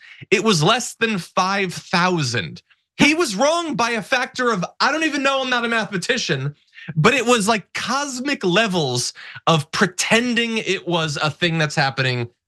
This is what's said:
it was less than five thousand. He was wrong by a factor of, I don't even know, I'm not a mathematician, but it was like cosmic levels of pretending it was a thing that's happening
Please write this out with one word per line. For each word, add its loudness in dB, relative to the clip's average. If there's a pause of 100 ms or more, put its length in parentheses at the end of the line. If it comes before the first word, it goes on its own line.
(300)
it 2
was 2
less 2
than 0
five 0
thousand. -2 (340)
He 4
was 0
wrong 0
by 0
a -4
factor -2
of, -2 (140)
I 2
don't -2
even -2
know, 2
I'm -2
not 0
a -2
mathematician, -2 (400)
but 4
it 2
was 4
like 0
cosmic -4
levels 0 (360)
of 2
pretending 0
it -4
was -2
a 0
thing -2
that's 0
happening 0 (180)